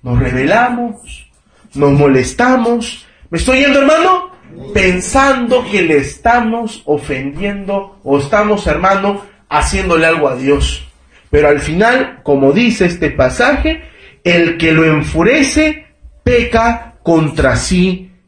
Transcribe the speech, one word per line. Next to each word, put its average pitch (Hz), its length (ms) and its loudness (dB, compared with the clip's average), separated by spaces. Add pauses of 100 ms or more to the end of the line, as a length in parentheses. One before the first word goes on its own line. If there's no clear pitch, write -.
nos 123 160 0
rebelamos, 208 1120 -2 (440)
nos 143 180 2
molestamos. 226 1120 0 (240)
¿Me 170 80 -6
estoy 262 220 0
yendo, 277 200 2
hermano? 359 520 2 (420)
Pensando 240 960 0
que 202 120 0
le 156 160 2
estamos 226 840 -2
ofendiendo 180 1200 -6
o 143 160 0
estamos, 208 480 -2
hermano, 196 560 0 (260)
haciéndole 170 580 0
algo 156 220 0
a 127 80 -4
Dios. 139 500 -2 (440)
Pero 147 180 4
al 147 120 2
final, 202 600 -2
como 139 300 2
dice 208 340 2
este 165 240 -2
pasaje, 277 720 0 (420)
el 170 340 0
que 160 140 0
lo 160 120 4
enfurece 262 1000 0 (360)
peca 233 800 0
contra 147 540 0
sí 185 540 -2 (180)